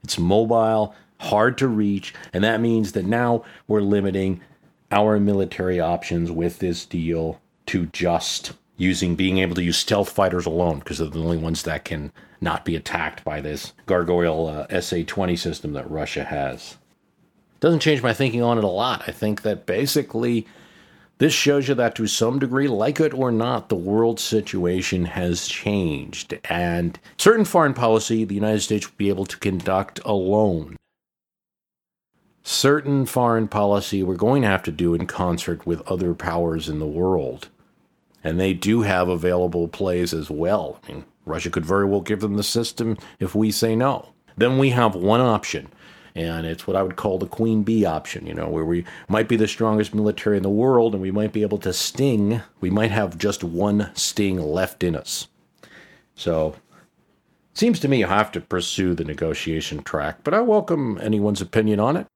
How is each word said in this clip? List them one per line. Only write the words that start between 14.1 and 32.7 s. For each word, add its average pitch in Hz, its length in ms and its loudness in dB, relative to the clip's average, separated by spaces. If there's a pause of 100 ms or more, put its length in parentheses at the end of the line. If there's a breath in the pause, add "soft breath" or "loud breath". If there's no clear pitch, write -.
uh, 76 220 -8
S 92 240 -4
A 85 100 -2
twenty 90 320 -2
system 80 380 -6
that 67 160 -8
Russia 73 360 -6
has." 67 520 -8 (840)
Doesn't 160 220 4
change 143 220 2
my 117 100 2
thinking 120 300 0
on 117 160 4
it 107 40 2
a 101 40 2
lot. 104 400 -2
I - 40 -6
think 107 300 -2
that 104 240 -4
basically 117 800 0 (720 loud breath)
this 156 160 4
shows 139 340 2
you 139 80 2
that 117 200 2
to 110 120 -2
some 120 320 0
degree, 135 300 0
like 135 320 0
it 156 120 2
or 127 160 0
not, 117 380 0
the 104 80 0
world 110 460 2
situation 92 840 0
has 87 460 -2
changed. 82 840 -4 (120)
And 170 520 0 (200 loud breath)
certain 220 260 2
foreign 156 300 2
policy, 113 500 2
the 101 120 -4
United 104 260 0
States 104 260 -2
will - 80 -20
be 101 140 0
able 98 160 -2
to - 120 -12
conduct 95 680 -2
alone. 98 720 0 (1600)
Certain 139 640 2